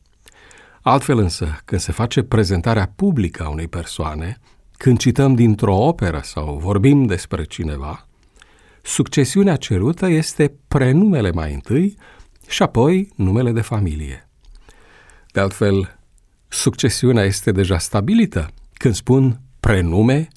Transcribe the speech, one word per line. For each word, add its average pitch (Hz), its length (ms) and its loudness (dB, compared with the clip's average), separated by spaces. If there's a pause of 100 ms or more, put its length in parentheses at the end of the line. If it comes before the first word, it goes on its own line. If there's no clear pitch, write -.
(840)
Altfel 135 360 0
însă, 82 460 -2
când 92 160 -4
se - 120 -6
face 120 300 -2
prezentarea 98 760 0
publică 127 460 -2
a 80 60 -8
unei 78 200 -8
persoane, 82 680 -8 (380)
când 123 220 2
cităm 135 360 2
dintr-o 107 420 2
operă 104 460 0
sau 76 360 -8
vorbim 101 460 2
despre 95 400 -4
cineva, 73 640 -10 (760)
succesiunea 160 720 0
cerută 127 520 -2
este 156 460 0 (140)
prenumele 135 600 2
mai 78 220 -4
întâi 131 440 -2 (520)
și - 140 -4
apoi 175 540 2
numele 117 360 0
de 117 80 0
familie. 78 680 -6 (1040)
De 98 80 -2
altfel, 98 580 0 (500)
succesiunea 120 760 0
este 98 280 0
deja 92 260 0
stabilită 110 680 0 (240)
când 117 220 0
spun 127 460 2 (200)
prenume 110 760 2